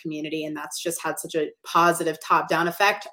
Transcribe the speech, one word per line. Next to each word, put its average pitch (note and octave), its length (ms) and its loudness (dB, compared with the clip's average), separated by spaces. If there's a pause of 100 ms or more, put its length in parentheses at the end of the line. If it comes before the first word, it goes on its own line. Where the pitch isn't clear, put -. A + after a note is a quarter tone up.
community. D#3 420 -6
And D#3 120 -6
that's D3+ 260 -10
just E3 200 -4
had D#3 180 -4
such E3 160 -8
a D3+ 140 0 (140)
positive E3+ 560 2
top-down E3 460 2
effect G3+ 460 2